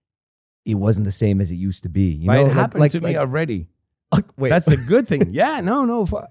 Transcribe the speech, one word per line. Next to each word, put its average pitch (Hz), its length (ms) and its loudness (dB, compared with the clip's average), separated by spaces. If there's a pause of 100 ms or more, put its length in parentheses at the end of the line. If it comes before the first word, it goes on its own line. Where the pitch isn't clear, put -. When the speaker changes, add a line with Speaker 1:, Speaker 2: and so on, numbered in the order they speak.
(640)
Speaker 1:
it 110 80 -2
wasn't 104 320 0
the 98 60 -2
same 101 280 0
as 90 120 -2
it 90 60 -6
used 95 260 -6
to 90 60 -10
be. 98 240 0
You 76 120 -6
Speaker 2:
But 101 80 4
Speaker 1:
know, 135 80 6
Speaker 2:
it - 40 6
Speaker 1:
like, 135 80 2
Speaker 2:
happened 208 280 0
Speaker 1:
like, 147 120 4
Speaker 2:
to 170 80 -4
me 165 80 -6
Speaker 1:
like 165 80 -2
Speaker 2:
already. 131 500 -4 (440)
Speaker 1:
Uh, 185 100 2 (160)
wait. 135 120 -2
Speaker 2:
That's 165 180 2
a 151 100 6
good 175 300 0
thing. 117 220 0
Speaker 1:
<laughs> - 0 -
Speaker 2:
Yeah, 220 320 0
no, 240 240 0
no. 233 220 -2
For, 202 240 -6